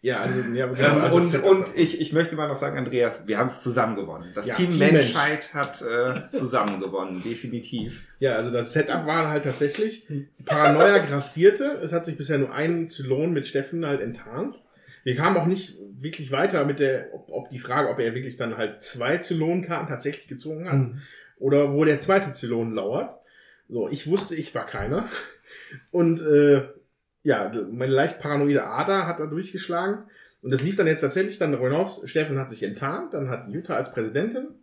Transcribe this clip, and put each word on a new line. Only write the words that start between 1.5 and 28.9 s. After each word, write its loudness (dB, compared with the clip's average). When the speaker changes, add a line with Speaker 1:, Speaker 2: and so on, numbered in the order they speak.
Speaker 2:
ich, 2
ich -2
möchte 2
mal -2
noch -2
sagen, -4
Andreas, 0
wir 0
haben's -2
zusammen 0
gewonnen. -8
Das -6
Speaker 1:
Ja, -4
Speaker 2:
Team 2
Speaker 1:
Team 2
Mensch. 8
Speaker 2:
Menschheit 0
hat, -6
äh, 0
zusammen 0
gewonnen, -6
definitiv. -8
Speaker 1:
Ja, 2
also -2
das -2
Setup 0
war 0
halt -2
tatsächlich, -2
Paranoia 6
grassierte, 4
es -6
hat -2
sich -8
bisher -2
nur 0
ein -2
Zylon -2
mit -2
Steffen -4
halt -2
enttarnt. -8
Wir -2
kamen 2
auch 2
nicht -2
wirklich -10
weiter 2
mit -2
der, 0
ob, -18
ob -8
die -12
Frage, 0
ob -4
er 0
wirklich -8
dann -6
halt -6
zwei -2
Zylon-Karten -2
tatsächlich -8
gezogen -10
hat 2
Speaker 3:
Mhm. -2
Speaker 1:
oder 2
wo 4
der 4
zweite 2
Zylon -4
lauert. -4
So, -4
ich -8
wusste, 0
ich -8
war -4
keiner. -4
Und, 2
äh, 8
ja, 2
meine -2
leicht 2
paranoide 2
Ader 0